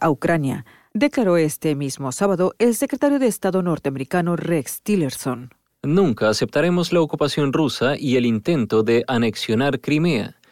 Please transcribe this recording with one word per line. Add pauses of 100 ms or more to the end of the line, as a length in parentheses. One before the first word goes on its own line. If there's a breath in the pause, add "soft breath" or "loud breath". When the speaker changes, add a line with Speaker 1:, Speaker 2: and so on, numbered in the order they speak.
Speaker 1:
a
Ucrania", (260 soft breath)
declaró
este
mismo
sábado
el
secretario
de
Estado
norteamericano
Rex
Tillerson. (340)
Speaker 2:
"Nunca
aceptaremos
la
ocupación
rusa
y
el
intento
de
anexionar
Crimea. (180 soft breath)